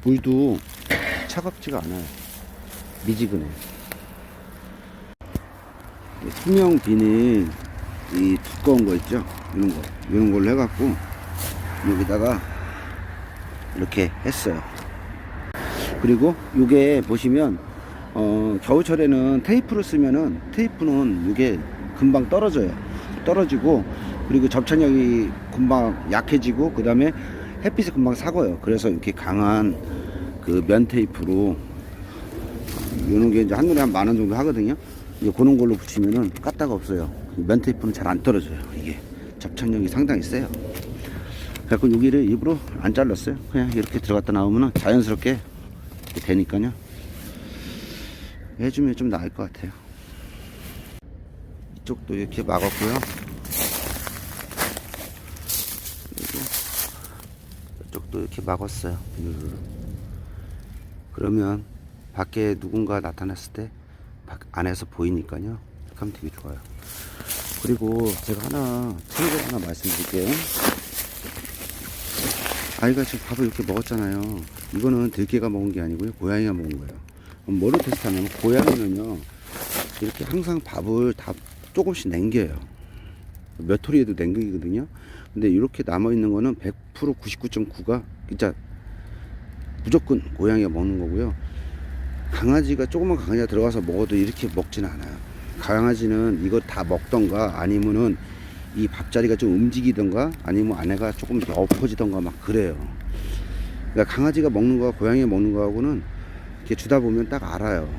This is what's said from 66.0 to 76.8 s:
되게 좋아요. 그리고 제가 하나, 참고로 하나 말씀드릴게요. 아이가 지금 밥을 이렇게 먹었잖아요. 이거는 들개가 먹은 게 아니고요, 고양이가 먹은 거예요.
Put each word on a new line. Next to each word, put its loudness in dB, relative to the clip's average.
되게 -10
좋아요. -12
그리고 2
제가 -4
하나, -2
참고로 0
하나 -4
말씀드릴게요. -2
아이가 2
지금 -8
밥을 -2
이렇게 -4
먹었잖아요. -2
이거는 2
들개가 0
먹은 -2
게 -4
아니고요, -4
고양이가 0
먹은 -4
거예요. -10